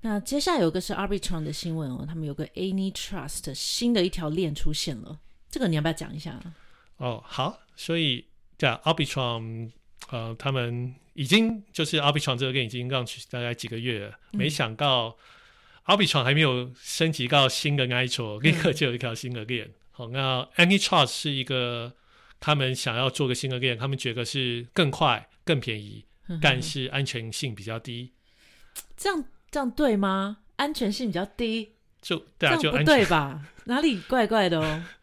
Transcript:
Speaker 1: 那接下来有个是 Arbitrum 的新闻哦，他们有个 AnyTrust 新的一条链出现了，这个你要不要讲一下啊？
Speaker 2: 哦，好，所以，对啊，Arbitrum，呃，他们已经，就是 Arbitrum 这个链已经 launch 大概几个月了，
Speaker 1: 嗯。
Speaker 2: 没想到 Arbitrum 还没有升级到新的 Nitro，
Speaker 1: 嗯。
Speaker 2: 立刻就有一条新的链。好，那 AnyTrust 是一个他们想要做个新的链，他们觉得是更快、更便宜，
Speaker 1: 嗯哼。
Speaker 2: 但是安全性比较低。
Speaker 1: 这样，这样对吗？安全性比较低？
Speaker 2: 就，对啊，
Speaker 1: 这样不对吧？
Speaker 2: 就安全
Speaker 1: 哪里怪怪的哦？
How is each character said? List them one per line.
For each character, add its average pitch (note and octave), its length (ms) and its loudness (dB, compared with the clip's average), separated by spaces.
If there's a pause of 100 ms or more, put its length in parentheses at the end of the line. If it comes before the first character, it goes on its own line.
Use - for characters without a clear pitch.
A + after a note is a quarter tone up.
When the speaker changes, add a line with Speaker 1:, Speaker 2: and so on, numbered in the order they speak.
Speaker 1:
那 G#3 200 0
接 C#4 180 0
下 E4+ 180 4
来 C4 40 4
有 E3 100 6
个 F3+ 100 0
是 F#3+ 120 -4
Arbitrum F#3+ 520 0
的 D3+ 60 -4
新 D#3+ 240 -4
闻 D#3 160 -4
哦， B2+ 160 -8
他 D#3 80 -8
们 D#3+ 100 -4
有 C#3+ 100 -4
个 D#3 140 -6
AnyTrust F#3 1040 -4
新 - 400 0
的 F#3+ 100 4
一 F#3 60 2
条 E3 180 -2
链 D#3 260 0
出 - 160 4
现 D3+ 260 -2
了， D3+ 220 -14 (300)
这 - 100 -8
个 C4 80 2
你 E3 100 2
要 D3+ 40 2
不 D3+ 80 2
要 D#3+ 60 0
讲 - 200 -10
一 D3+ 40 -8
下 D3+ 140 -10
啊？ E3 220 -14 (440)
Speaker 2:
哦， A#2 280 -6
好， - 320 -4 (160)
所 - 220 -4
以， C#3 300 0 (320)
对 C#3+ 100 4
啊， A#2 160 0
Arbitrum， A#2 840 -2 (400)
呃， A2+ 280 -8
他 C#3 140 -2
们 B2 420 -4 (200)
已 C#3 100 -4
经， A3 380 2 (100)
就 D#3 140 -2
是 D#3 140 -2
Arbitrum C#3+ 360 2
这 B2+ 80 -2
个 C3 80 -2
链 C3 140 0
已 - 20 -8
经 B2 220 -6
launch B2+ 400 -4
大 B2 100 -6
概 A#2+ 140 -4
几 A#2 120 -10
个 A2+ 120 -6
月 A#2 220 -4
了， G#2 180 -12 (140)
Speaker 1:
嗯。 G#2 60 -4
Speaker 2:
没 C#3 120 2
想 B2 260 -2
到 B2 400 2 (680)
Arbitrum F3+ 360 4
还 C3 120 4
没 D#3 80 6
有 B2+ 340 2
升 - 340 0
级 C#3+ 160 -2
到 C3+ 220 6
新 C#3+ 260 0
的 C3+ 120 2
Nitro， B2 540 -2
Speaker 1:
嗯。 - 20 -8
Speaker 2:
立 D#3 100 6
刻 D#3 220 2
就 C#3+ 140 0
有 A#2+ 60 -2
一 A#2+ 40 -6
条 A#2 160 -4
新 B2 180 -8
的 A#2 120 -8
链。 A#2 260 -6 (220)
好， A#2+ 160 -12
那 C3 380 -2 (100)
AnyTrust F3 500 6
是 - 240 -4
一 C3+ 120 -4
个 B2 520 -4 (460)
他 D3+ 140 4
们 C3 200 2
想 B2 200 -4
要 C3 140 2
做 C3+ 180 0
个 B2 80 0
新 C3+ 140 -4
的 B2+ 100 -4
链， B2 200 0
他 C3 100 -4
们 C#3 80 -2
觉 B2+ 160 -4
得 A#2+ 100 -4
是 A#2+ 520 -4
更 D#3+ 160 4
快、 B2+ 400 0 (140)
更 - 140 2
便 A2 240 -6
宜， G#2 220 -16 (240)
Speaker 1:
嗯 F3 80 -6
哼。 D#3+ 60 -4
Speaker 2:
但 C3 180 6
是 B2+ 280 -4
安 C#3 180 -2
全 A2+ 260 -6
性 B2 220 -6
比 G2 100 -14
较 A2 140 -6
低。 A#2+ 340 -10 (840)
Speaker 1:
这 - 120 -2
样， E4 160 -2 (260)
这 D4 100 -2
样 B3+ 100 0
对 A#3+ 260 4
吗？ G3 420 0 (180)
安 D4 180 -2
全 A#3 180 0
性 B3 140 -4
比 G3 60 -2
较 F3 120 0
低？ A3+ 460 -4 (320)
Speaker 2:
就， E3+ 160 -2 (200)
对 D#3+ 100 4
啊， C#3 80 6
Speaker 1:
这 D4 120 2
样 C#3+ 80 0
不 D3 80 4
对 B3+ 220 8
吧？ D#3 220 4
Speaker 2:
就 C#3 60 -10
安 D3 120 -12 (120)
全 - 160 -4
Speaker 1:
哪 C4+ 60 2
里 C4+ 200 2
怪 A#3+ 260 2
怪 G#3 220 4
的 E3 120 2
哦？ D#3 240 0 (180)